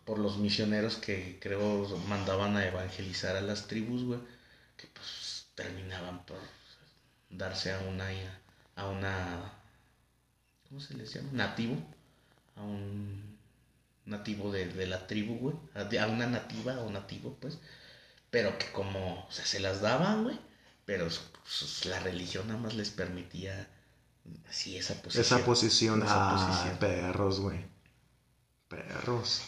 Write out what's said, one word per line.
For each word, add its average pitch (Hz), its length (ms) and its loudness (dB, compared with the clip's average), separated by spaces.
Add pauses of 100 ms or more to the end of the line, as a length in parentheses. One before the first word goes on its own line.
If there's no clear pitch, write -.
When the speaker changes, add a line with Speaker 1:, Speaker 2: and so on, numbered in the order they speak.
Speaker 1:
por 110 180 -4
los 101 180 2
misioneros 104 600 4
que 92 440 -4
creo 101 480 2 (200)
mandaban 101 480 2
a 101 100 4
evangelizar 92 680 -2
a 95 40 0
las 101 260 -2
tribus, 123 380 -2
güey, 123 160 -2 (560)
que - 120 -20
pues - 680 -10
terminaban 92 720 -8
por 92 120 -10 (920)
darse 92 420 -2
a 95 80 -2
una, 95 280 -2 (680)
a 98 140 -6
una, 95 640 -2 (1160)
¿cómo 139 120 -12
se 143 140 -12
les 113 200 -8
llama? - 180 -6
Nativo, 113 440 0 (800)
a 104 60 -10
un 101 760 -6 (680)
nativo 104 480 -4
de, 92 140 0
de 92 200 -2
la 92 200 -2
tribu, 107 320 0
güey, 131 180 -2 (180)
a, 101 100 -4
de, 107 140 2
a 107 100 4
una 117 180 2
nativa 120 540 -2
o 110 100 -4
nativo, 101 500 -8
pues, 139 180 -8 (720)
pero 107 300 4
que - 140 -4
como, 95 520 -2
o - 80 -16
sea, - 140 -4
se 98 140 0
las 98 200 2
daban, 180 440 6
güey, 294 140 0 (460)
pero 87 220 0
s-, 82 140 -2 (260)
s-, - 420 -4
la 92 120 -2
religión 90 480 -4
nada 110 100 -2
más 113 160 -4
les 104 160 -2
permitía 92 760 -6 (800)
así - 280 -6
esa - 240 -2
posición. 117 240 4
Speaker 2:
Esa 123 220 8
posición. 110 560 8
Speaker 1:
Esa 104 120 6 (200)
Speaker 2:
Ah, 95 140 4
Speaker 1:
posición. 90 300 2
Speaker 2:
perros, 95 640 2
güey. 98 240 -2 (1040)
Perros. - 800 -2